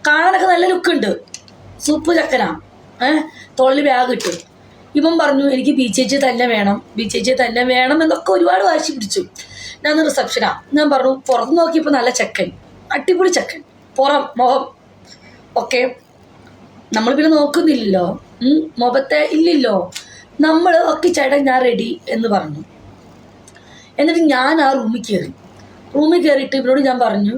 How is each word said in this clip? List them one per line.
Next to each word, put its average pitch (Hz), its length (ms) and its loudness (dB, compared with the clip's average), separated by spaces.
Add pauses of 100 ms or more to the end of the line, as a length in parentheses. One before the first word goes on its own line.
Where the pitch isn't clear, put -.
കാണാനൊക്കെ 359 460 2
നല്ല 349 200 2
ലുക്ക് 359 220 -2
ഉണ്ട്, 214 180 -2 (720)
സൂപ്പർ 302 320 0
ചക്കനാ. 247 300 -2 (580)
ഏ, 285 40 2 (480)
തൊള്ളി 269 320 2
ബാഗ് 247 260 0
ഇട്ട് 180 160 -4 (680)
ഇവൻ 330 220 2
പറഞ്ഞു, 277 320 2
"എനിക്ക് 254 260 0
ബി 254 160 2
ചേച്ചിയെ 262 300 0
തന്നെ 247 260 0
വേണം, 202 260 0 (200)
ബി 226 160 -4
ചേച്ചിയെ 240 280 -2
തന്നെ 240 300 0
വേണം" 254 340 2
എന്നൊക്കെ 320 300 -2
ഒരുപാട് 359 320 2
വാശി 311 300 0
പിടിച്ചു. 202 260 -4 (640)
ഞാൻ 311 240 2
റിസപ്ഷനാ. 254 420 -2 (260)
ഞാൻ 302 160 4
പറഞ്ഞു, 262 200 2 (160)
പുറത്ത് 247 320 0
നോക്കിയപ്പോൾ 320 360 0
നല്ല 247 220 0
ചെക്കൻ, 208 300 -4 (460)
അടിപൊളി 359 440 0
ചെക്കൻ, - 220 -8 (360)
പുറം 277 260 2 (180)
മുഖം. 254 220 2 (1000)
ഓക്കെ, 247 180 -2 (1160)
നമ്മൾ 226 200 0
പിന്നെ 311 220 2
നോക്കുന്നില്ലല്ലോ, 254 680 2 (380)
ഉം, 302 160 2 (220)
മുഖത്തെ 269 380 0 (160)
ഇല്ലല്ലോ. 302 380 2 (720)
നമ്മൾ, 330 260 2 (200)
"ഓക്കെ 302 160 -2 (100)
ചേട്ടാ, 277 180 2 (120)
ഞാൻ 254 180 2
റെഡി" 226 240 -2 (240)
എന്ന് 226 200 -2
പറഞ്ഞു. 156 280 -4 (1400)
എന്നിട്ട് 330 240 2 (120)
ഞാൻ 269 200 0 (140)
ആ - 100 4
റൂമിൽ 226 300 -4
കയറി. 180 220 -4 (680)
റൂമിൽ 311 280 2
കയറിയിട്ട് 269 380 0
ഇവരോട് 262 260 2
ഞാൻ 247 160 0
പറഞ്ഞു 208 340 -2